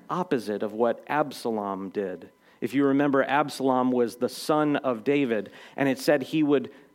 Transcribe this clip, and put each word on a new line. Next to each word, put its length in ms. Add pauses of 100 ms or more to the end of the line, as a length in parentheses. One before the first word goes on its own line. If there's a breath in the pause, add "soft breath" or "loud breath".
opposite 540
of 100
what 340
Absalom 840
did. 400 (320 soft breath)
If 120
you 120
remember, 380
Absalom 680
was 240
the 140
son 480
of 260
David, 480 (240 loud breath)
and 120
it 120
said 240
he 180
would, 300 (240 loud breath)